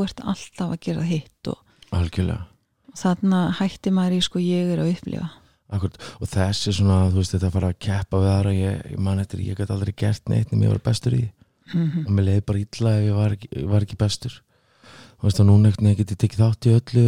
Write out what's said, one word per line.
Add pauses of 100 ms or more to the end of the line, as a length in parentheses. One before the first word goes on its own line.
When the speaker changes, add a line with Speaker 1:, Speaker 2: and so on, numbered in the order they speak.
Speaker 1:
ert
alltaf
að
gera
hitt
og (340)
Speaker 2:
Algjörlega. (420)
Speaker 1:
og
þarna (140)
hætti
maður
í,
sko,
ég
er
að
upplifa. (420)
Speaker 2:
Akkúrat, (240)
og
þessi
svona, (120)
þú
veist,
þetta
að
fara
að
keppa
við
aðra,
ég,
ég
man
eftir,
ég
gat
aldrei
gert
neitt
nema
ég
var
bestur
í
því. (420)
Speaker 1:
Mhm.
Speaker 2:
Og
mér
leið
bara
illa
ef
ég
var
ekki,
ég
var
ekki
bestur. (800)
Þú
veist,
og
núna
einhvern
veginn
get
ég
tekið
þátt
í
öllu